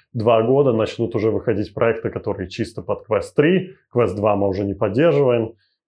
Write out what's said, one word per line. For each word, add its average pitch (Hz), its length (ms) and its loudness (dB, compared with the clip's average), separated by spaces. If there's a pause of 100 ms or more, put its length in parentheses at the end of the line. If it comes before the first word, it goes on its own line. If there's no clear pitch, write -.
(120)
два 113 300 4
года 131 300 4
начнут 110 420 -2
уже 110 160 0
выходить 104 440 -4
проекты, 113 360 0
которые 98 380 -8
чисто - 340 -8
под - 260 -8
Quest 101 280 -4
три, 180 400 2 (180)
Quest 110 200 0
два 101 220 2
мы 98 120 0
уже 98 160 -4
не 98 100 -4
поддерживаем, 120 800 0 (320)